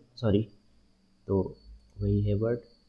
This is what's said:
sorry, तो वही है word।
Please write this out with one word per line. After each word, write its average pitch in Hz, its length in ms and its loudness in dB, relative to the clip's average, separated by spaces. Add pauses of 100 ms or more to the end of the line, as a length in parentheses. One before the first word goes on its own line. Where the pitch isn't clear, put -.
(140)
sorry, 104 260 2 (880)
तो 98 140 2 (580)
वही 101 220 2
है 104 120 0
word। 113 240 0 (300)